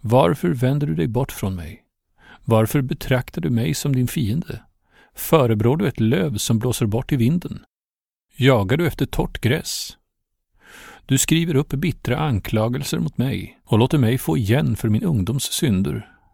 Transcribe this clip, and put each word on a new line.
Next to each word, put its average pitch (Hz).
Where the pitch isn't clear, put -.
Varför 147
vänder 143
du 160
dig -
bort 123
från 95
mig? 82
Varför 113
betraktar 131
du 160
mig 143
som 139
din 127
fiende? 139
Förebrår 120
du 190
ett -
löv 127
som 113
blåser 120
bort 110
i 156
vinden? 139
Jagar 123
du 175
efter -
torrt -
gräs? -
Du 131
skriver 165
upp 143
bittra 135
anklagelser 123
mot 165
mig 110
och -
låter 123
mig 123
få 160
igen 123
för 113
min 107
ungdoms 117
synder. 104